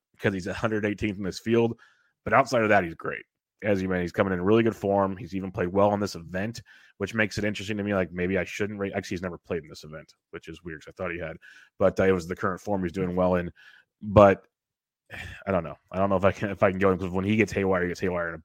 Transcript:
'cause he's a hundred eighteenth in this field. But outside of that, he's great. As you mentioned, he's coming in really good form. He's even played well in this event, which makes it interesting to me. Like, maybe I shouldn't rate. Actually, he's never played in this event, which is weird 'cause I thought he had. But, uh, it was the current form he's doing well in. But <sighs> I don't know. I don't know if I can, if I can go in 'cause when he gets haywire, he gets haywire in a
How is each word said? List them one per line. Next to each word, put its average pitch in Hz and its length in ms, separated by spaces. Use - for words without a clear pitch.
'cause 110 120
he's 92 140
a 101 80
hundred 110 320
eighteenth 104 320
in 101 60
this 87 160
field. 117 360
But 107 80
outside 120 300
of 107 60
that, 101 160
he's 82 100
great. - 300
As 101 200
you 95 60
mentioned, 90 140
he's 87 100
coming 98 200
in 87 100
really 110 200
good 113 140
form. 98 400
He's 90 180
even 95 160
played 92 180
well 98 260
in 101 60
this 101 140
event, 90 480
which 101 160
makes 107 240
it 101 60
interesting 104 340
to 101 40
me. 104 120
Like, 90 180
maybe 90 260
I 87 60
shouldn't 104 340
rate. 98 160
Actually, 98 220
he's 90 60
never 87 160
played 85 240
in 76 60
this 80 160
event, 76 300
which - 180
is 80 140
weird 80 220
'cause 82 80
I - 100
thought 90 100
he 85 60
had. 80 180
But, 95 200
uh, 98 60
it 95 80
was 87 160
the 92 80
current 92 240
form 101 220
he's 85 100
doing 90 240
well 92 200
in. 87 140
But 101 440
<sighs> - 360
I 98 60
don't 87 120
know. 71 120
I 92 60
don't 98 120
know 98 60
if 92 80
I 95 80
can, 107 180
if 95 120
I 101 80
can 92 80
go 95 140
in 90 60
'cause 92 120
when 92 140
he 104 120
gets 107 160
haywire, 95 300
he 90 60
gets 85 120
haywire 87 280
in 82 60
a 82 100